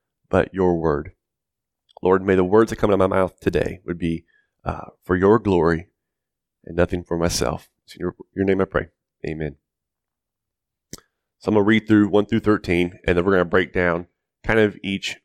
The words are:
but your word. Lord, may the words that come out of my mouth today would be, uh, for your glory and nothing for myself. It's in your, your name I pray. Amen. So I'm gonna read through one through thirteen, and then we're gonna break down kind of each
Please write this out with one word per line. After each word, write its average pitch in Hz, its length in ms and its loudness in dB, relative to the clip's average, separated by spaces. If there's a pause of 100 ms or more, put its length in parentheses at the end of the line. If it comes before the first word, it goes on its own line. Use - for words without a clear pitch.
(280)
but 90 240 0
your 90 280 0
word. 73 320 -2 (920)
Lord, 95 240 2
may 98 80 4
the 92 100 4
words 107 260 2
that 110 60 -8
come 107 140 0
out 101 40 2
of 95 40 2
my 95 80 2
mouth 95 340 -2
today - 460 -4
would 87 120 -8
be, 82 280 -4 (380)
uh, 82 260 -10 (120)
for 92 140 0
your 98 220 4
glory 87 500 0 (760)
and 85 120 -14
nothing 87 260 -2
for 85 140 -6
myself. 82 540 -4 (140)
It's - 100 -20
in - 60 -18
your, 90 140 -8 (200)
your 95 100 -2
name 95 160 2
I 95 60 0
pray. - 220 -4 (380)
Amen. 78 300 -8 (1800)
So - 100 -12
I'm 104 60 0
gonna 101 100 2
read 107 240 2
through 104 200 4
one 104 180 2
through 113 140 -2
thirteen, 87 640 -2
and 90 100 2
then 87 80 0
we're 98 80 2
gonna 90 140 2
break 92 260 -2
down 90 340 -2 (380)
kind 110 160 2
of 104 240 2
each 98 400 -6